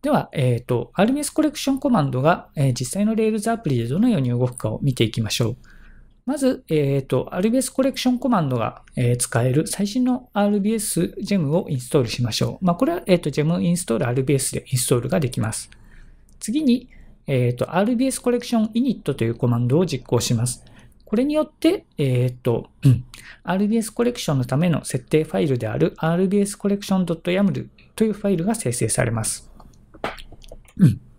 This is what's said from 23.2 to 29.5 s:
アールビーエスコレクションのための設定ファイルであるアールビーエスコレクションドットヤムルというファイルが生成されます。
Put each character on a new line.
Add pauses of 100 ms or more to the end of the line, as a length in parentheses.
ア
ー
ル
ビ
ー
エ
ス
コ
レ
ク
シ
ョ
ン
の
た
め
の
設
定
フ
ァ
イ
ル
で
あ
る
ア
ー
ル
ビ
ー
エ
ス
コ
レ
ク
シ
ョ
ン
ド
ッ
ト
ヤ
ム
ル (280)
と
い
う
フ
ァ
イ
ル
が
生
成
さ
れ
ま
す。 (1300)